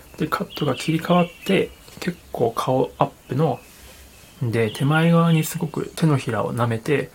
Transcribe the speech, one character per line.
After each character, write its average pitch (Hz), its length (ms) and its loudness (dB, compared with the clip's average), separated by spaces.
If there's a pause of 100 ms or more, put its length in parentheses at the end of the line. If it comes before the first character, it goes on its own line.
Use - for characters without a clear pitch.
(180)
で、 160 80 -2
カ - 180 -4
ッ - 120 -14
ト 156 100 -2
が 127 80 0
切 - 180 -4
り 160 60 2
替 175 160 0
わ 175 100 4
っ 170 40 -6 (180)
て、 - 240 0 (300)
結 - 180 -6 (140)
構 117 180 0
顔 - 480 0
ア 147 60 4
ッ - 20 0 (220)
プ 127 80 -4
の、 147 240 0 (840)
で、 113 280 0
手 - 140 -4
前 160 280 4
側 170 200 6
に 156 120 4
す 165 140 -8
ご 160 100 -4
く - 260 -8
手 170 120 0
の 147 100 4
ひ 127 160 -2
ら 104 120 0
を - 80 -4
舐 120 140 0
め 113 140 -2
て、 - 340 -2